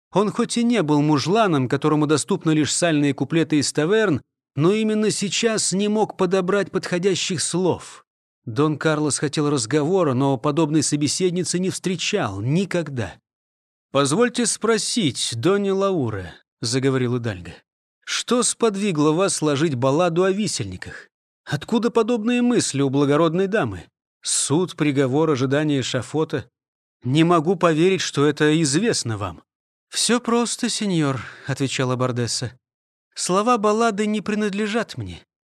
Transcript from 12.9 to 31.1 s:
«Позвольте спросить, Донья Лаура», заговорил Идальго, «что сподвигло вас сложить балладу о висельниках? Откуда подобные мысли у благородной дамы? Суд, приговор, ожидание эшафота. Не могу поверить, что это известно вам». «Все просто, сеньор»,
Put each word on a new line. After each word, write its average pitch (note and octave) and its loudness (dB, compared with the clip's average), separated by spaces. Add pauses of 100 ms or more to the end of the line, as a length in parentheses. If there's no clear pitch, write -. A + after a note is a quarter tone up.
«Позвольте G#3+ 2
спросить, G#3+ -2
Донья G3 2
Лаура», C3 -2 (280)
заговорил B2+ 0
Идальго, F#2 -8 (520)
«что - 0
сподвигло G3 0
вас F3+ 0
сложить D3+ 0
балладу E3 2
о F#3+ 2
висельниках? - -6 (360)
Откуда A3 -2
подобные A#3 0
мысли G#3 0
у C#3 2
благородной D#3 2
дамы? A#2+ -4 (360)
Суд, - 0
приговор, C#3+ 2
ожидание C#3 0
эшафота. C#3+ -4 (540)
Не C#3+ 2
могу E3+ 4
поверить, E3+ 2
что - 0
это D3+ 2
известно D3 0
вам». F#2 -8 (460)
«Все - 0
просто, A#3 -2
сеньор», D#3 0 (240)